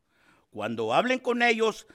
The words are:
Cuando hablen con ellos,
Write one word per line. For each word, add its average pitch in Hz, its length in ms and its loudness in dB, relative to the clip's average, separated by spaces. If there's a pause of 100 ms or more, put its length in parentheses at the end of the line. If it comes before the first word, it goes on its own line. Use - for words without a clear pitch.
(520)
Cuando 110 420 -4
hablen 240 260 2
con 240 220 -2
ellos, 220 540 0